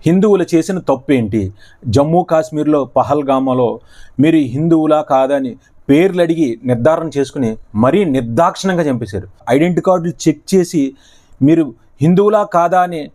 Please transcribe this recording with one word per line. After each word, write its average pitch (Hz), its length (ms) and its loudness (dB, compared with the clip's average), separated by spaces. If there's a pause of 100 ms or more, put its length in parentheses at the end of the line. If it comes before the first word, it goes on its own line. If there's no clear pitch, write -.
హిందువులు 190 400 2 (100)
చేసిన 175 240 -2
తప్పు 135 320 -4
ఏంటి? 107 420 -2 (340)
జమ్మూ 156 360 2
కాశ్మీర్లో 151 640 -2
పహల్గామాలో 131 920 0 (400)
మీరు 160 160 4
హిందువులా 156 680 0
కాదని 135 540 0 (340)
పేర్లు 175 320 2
అడిగి 160 440 -2
నిర్ధారణ 151 520 0
చేసుకుని 131 400 -4 (180)
మరీ 139 300 2
నిర్దాక్షిణ్యంగా 160 800 0
చంపేశారు. 113 440 -6 (220)
ఐడెంటిటీ 156 320 2
కార్డులు 175 320 0 (140)
చెక్ 156 280 -2
చేసి 165 400 0 (460)
మీరు 147 320 2 (280)
హిందువులా 202 420 2
కాదా 175 380 0
అని 165 340 -6